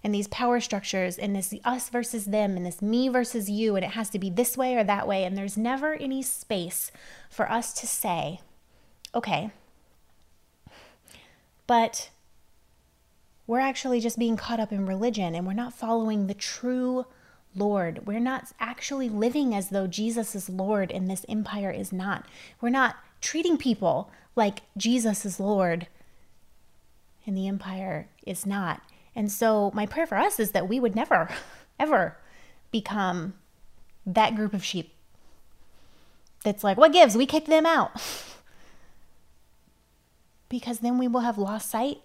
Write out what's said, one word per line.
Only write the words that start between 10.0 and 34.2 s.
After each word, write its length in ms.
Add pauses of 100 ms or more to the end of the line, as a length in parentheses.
but 440 (1400)
we're 140
actually 400
just 180
being 180
caught 240
up 100
in 160
religion, 480
and 120
we're 60
not 200
following 540
the 80
true 720 (480)
Lord. 520
We're 140
not 400
actually 480
living 460
as 140
though 180
Jesus 480
is 140
Lord 420
and 200
this 180
empire 420
is 220
not. 320 (360)
We're 100
not 260 (240)
treating 380
people 520 (240)
like 280 (140)
Jesus 480
is 140
Lord 480 (1400)
and 100
the 120
empire 600 (180)
is 200
not." 360 (320)
And 160
so 440
my 120
prayer 200
for 100
us 240
is 120
that 160
we 120
would 160
never, 320 (260)
<laughs> 240
ever 380 (540)
become 640 (720)
that 280